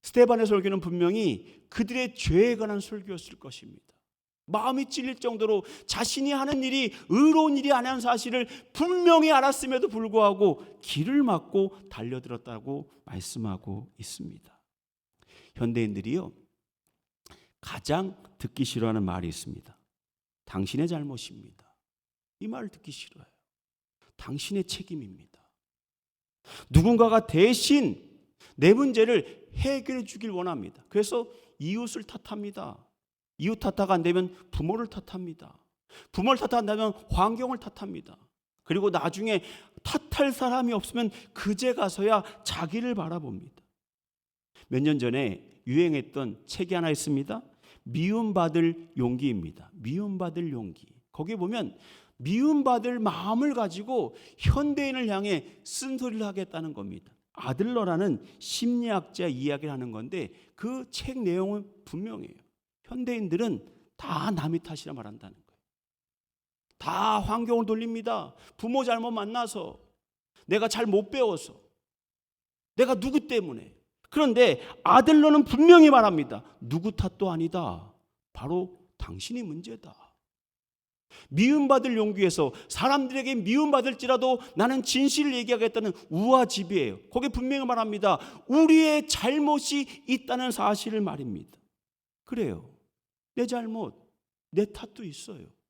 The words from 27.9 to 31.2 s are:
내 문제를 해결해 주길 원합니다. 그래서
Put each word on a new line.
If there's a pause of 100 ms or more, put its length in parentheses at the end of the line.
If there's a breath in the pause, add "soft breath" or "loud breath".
내
문제를
해결해
주길
원합니다.
그래서 (280 loud breath)